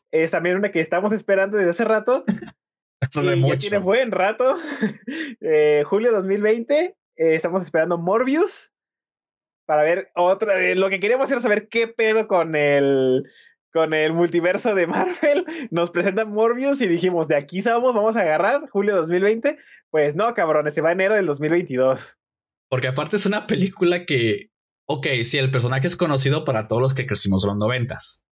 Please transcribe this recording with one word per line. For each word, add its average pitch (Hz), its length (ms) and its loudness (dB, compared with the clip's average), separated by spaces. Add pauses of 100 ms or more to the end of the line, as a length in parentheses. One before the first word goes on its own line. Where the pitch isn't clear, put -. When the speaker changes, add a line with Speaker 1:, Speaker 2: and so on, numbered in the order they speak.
(120)
Speaker 1:
es 160 200 2
también 180 260 0
una 196 140 -2
que 170 100 0
estamos 185 320 0
esperando 196 440 0
desde 185 140 2
hace 175 140 -2
rato. 220 420 0
Speaker 2:
<laughs> - 280 -4 (460)
Eso - 200 -4
es 120 60 2
de 117 100 2
Speaker 1:
Y - 40 2
ya 131 60 4
Speaker 2:
mucho. 131 100 0
Speaker 1:
tiene 202 220 -2
buen 214 320 0
rato. 220 460 0
<laughs> 294 840 -8
Eh, 151 440 4
julio 220 260 0
dos 196 140 0
mil 196 160 -2
veinte, 240 540 0 (220)
eh, 160 180 2
estamos 175 280 -2
esperando 165 340 0
Morbius 254 760 -2 (960)
para 151 160 2
ver 175 320 0
otra, 190 460 2
eh, 180 140 0
lo 190 140 0
que 190 100 -4
queríamos 247 320 0
era 247 80 -2
saber 214 300 -2
qué 226 180 -2
pedo 220 400 0
con 165 280 0
el, 139 680 2 (480)
con 160 220 0
el 156 180 0
multiverso 175 640 0
de 180 120 2
Marvel. 339 580 0 (260)
Nos 170 200 -2
presentan 202 400 -2
Morbius 247 500 0
y 220 60 0
dijimos, 170 420 0
"De 156 80 2
aquí 156 240 -6
somos, 240 320 2
vamos 220 240 0
a 220 40 2
agarrar 190 480 0
julio 202 260 0
dos 160 140 0
mil 180 140 0
veinte". 226 340 0 (340)
Pues 147 240 2
no, 226 180 0
cabrones, 151 400 0
se 165 80 -4
va 160 100 2
enero 190 240 2
del 196 120 2
dos 143 120 -4
mil 151 120 0
veintidós. 131 680 0 (520)
Speaker 2:
Porque 127 200 -2
aparte 143 260 -4
es 202 100 0
una 208 220 -2
película 185 580 0
que, 113 440 0 (380)
ok, 135 200 -4 (160)
sí, 147 140 -2
el 135 140 0
personaje 131 360 0
es 175 80 -4
conocido 147 480 0
para 110 240 -2
todos 117 140 0
los 131 120 2
que 127 140 -4
crecimos 95 380 0
en 101 60 2
los 101 60 -4
noventas 120 760 -2